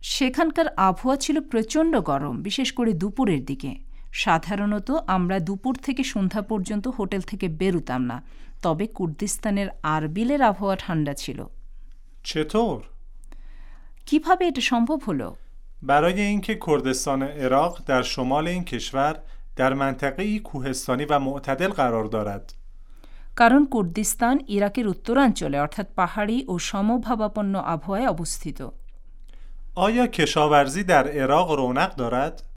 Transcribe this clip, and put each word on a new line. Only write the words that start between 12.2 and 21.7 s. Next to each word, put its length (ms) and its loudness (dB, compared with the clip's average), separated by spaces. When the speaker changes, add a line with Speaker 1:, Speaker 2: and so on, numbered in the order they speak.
Speaker 2:
چطور؟ 540 0
Speaker 1:
কিভাবে 420 4
এটা 120 -2
সম্ভব 460 2
হলো? 300 -4
Speaker 2:
برای 320 4
اینکه 400 0
کردستان 560 2
عراق 640 0
در 160 4
شمال 440 0
این 180 -2
کشور 500 -2
در 180 4
منطقه‌ای 640 0
کوهستانی 680 -2
و 140 2
معتدل 500 -2
قرار 360 2